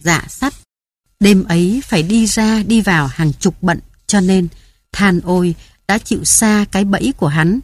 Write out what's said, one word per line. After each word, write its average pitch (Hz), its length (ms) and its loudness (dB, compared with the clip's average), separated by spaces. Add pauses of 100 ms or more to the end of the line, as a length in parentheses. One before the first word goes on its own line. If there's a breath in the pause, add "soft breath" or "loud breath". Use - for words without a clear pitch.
dạ 160 260 -2
sắt, - 260 -6 (640)
đêm 202 240 4
ấy 180 400 0
phải 170 180 -2
đi 220 240 0
ra 220 360 0
đi 220 180 2
vào 170 260 0
hàng 147 260 -2
chục - 300 -4
bận, 175 160 0 (280)
cho 208 140 2
nên 185 280 2 (440 soft breath)
than 185 320 2
ôi 180 300 0 (340 soft breath)
đã 202 100 0
chịu - 260 -6
xa 214 480 2
cái 190 120 0
bẫy 202 320 -2
của 180 100 -2
hắn 165 380 0